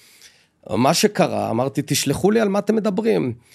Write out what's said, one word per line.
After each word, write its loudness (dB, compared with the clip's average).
מה 2
שקרה, 0
אמרתי, -2
"תשלחו 0
לי 2
על 0
מה -2
אתם 0
מדברים." -2